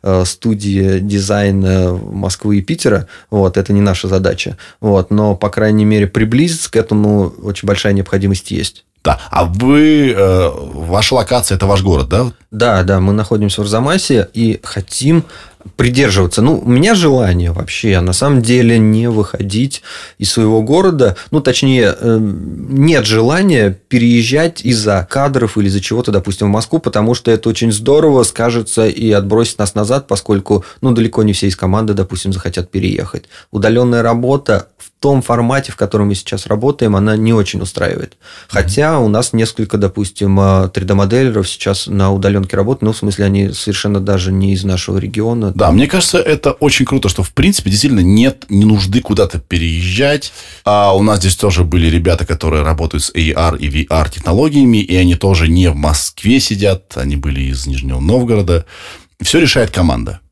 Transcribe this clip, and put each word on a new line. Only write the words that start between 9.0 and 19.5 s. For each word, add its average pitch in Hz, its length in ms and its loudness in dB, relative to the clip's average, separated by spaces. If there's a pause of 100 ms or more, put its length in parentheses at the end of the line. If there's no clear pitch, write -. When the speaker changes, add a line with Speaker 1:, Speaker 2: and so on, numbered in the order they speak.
Speaker 2:
Да. - 160 -2 (100)
А 87 140 0
вы, 139 720 2
э, 92 340 2 (240)
ваша 90 400 -2
локация, 117 420 0
это 98 100 0
ваш 98 160 2
город, 73 260 0
да? 113 240 0 (180)
Speaker 1:
Да, 107 320 2
да, 98 160 2
мы 95 140 2
находимся 104 480 -2
в 104 40 -2
Арзамасе 120 680 0
и 113 300 0
хотим 147 600 -2 (520)
придерживаться. 110 680 0
Ну, 147 220 2
у 120 40 -2
меня 156 260 4
желание 113 560 2
вообще, 95 500 -2
на 90 120 0
самом 139 280 2
деле, 117 380 2
не 110 320 2
выходить 107 720 -4 (360)